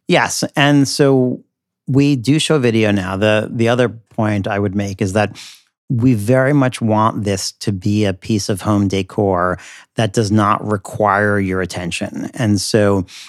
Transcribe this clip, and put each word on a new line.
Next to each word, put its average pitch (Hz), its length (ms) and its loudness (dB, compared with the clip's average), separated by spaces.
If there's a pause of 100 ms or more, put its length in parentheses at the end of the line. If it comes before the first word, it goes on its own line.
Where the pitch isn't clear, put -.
Yes, 143 340 0 (140)
and 143 320 4
so 135 520 2 (460)
we 143 300 2
do 131 220 0
show 156 200 0
video 110 340 2
now. 95 240 -2
The, 107 360 2
the 117 160 0
other 120 220 2
point 107 580 -4
I 101 100 -2
would 101 160 -2
make 101 280 -4
is 95 100 -2
that 104 240 0 (560)
we 123 220 2
very 131 380 2
much 135 280 0
want 107 440 0
this 98 260 -4
to - 220 -6
be 104 320 0
a 98 100 0
piece 104 340 -4
of 101 120 -4
home 101 260 0
decor 92 720 0 (380)
that 110 160 0
does 107 180 0
not 104 340 2
require 104 760 0
your 92 200 -2
attention. 90 720 -8
And 104 260 0
so 101 460 0 (220)